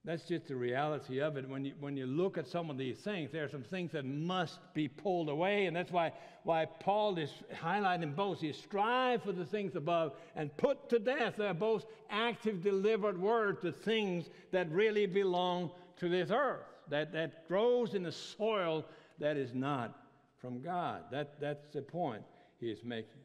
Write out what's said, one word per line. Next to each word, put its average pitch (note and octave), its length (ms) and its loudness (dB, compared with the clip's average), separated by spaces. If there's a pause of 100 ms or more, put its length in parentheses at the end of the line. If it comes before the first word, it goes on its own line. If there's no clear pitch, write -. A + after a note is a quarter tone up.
That's D#3+ 220 -6
just E3+ 240 -4
the C3+ 80 -4
reality C3 640 0
of D3+ 160 0
it. C3 100 -6
When C3+ 160 -6
you, C#3 160 -6
when C#3+ 160 -6
you C3 120 -2
look F3 320 0
at D#3 80 -4
some E3+ 240 -4
of C3 80 -6
these C3 200 -4
things, F3 320 -4
there D#3 140 -4
are C#3 60 -6
some C#3+ 120 -8
things F3+ 300 -4
that C#3+ 140 -4
must E3 520 -2 (140)
be D3+ 160 0
pulled F3 400 0
away, F#3 380 2
and E3 100 -2
that's F3 160 -4
why, E3 200 2 (320)
why D#3+ 200 4
Paul G3+ 540 2
is C#3+ 120 -2 (240)
highlighting E3+ 600 0
both. F#3+ 240 0
He D#3 120 0
"Strive A#3+ 680 2
for G3 100 -2
the F3+ 120 -2
things G3+ 320 -4
above" E3 380 2 (220)
and D3+ 200 -4
"put C#4 320 2
to A#3 100 4
death." C4+ 380 2
They're G#3 160 0
both G#3+ 320 2 (240)
active, G#3+ 540 0
deliberate G3+ 560 2
words, G3+ 420 2
the E3+ 120 0
things G3 580 0 (220)
that F3+ 180 2
really G#3 340 4
belong F3+ 680 2 (280)
to F3 100 0
this F3 220 2
earth, A#3 340 2 (240)
that, D3+ 240 0
that - 340 -4
grows A3+ 460 4
in G3 100 0
the D#3+ 100 -4
soil F3+ 760 -2 (320)
that D3+ 180 0
is B2+ 160 -2
not C3 460 -2 (420)
from B2 220 -8
God. D3+ 480 -2
That, D3 320 -6
that's C#3+ 320 -6
the C#3 80 -4
point C#3 400 -4 (360)
he A#2 120 -4
is G#2 120 -8
making. A#2 420 -8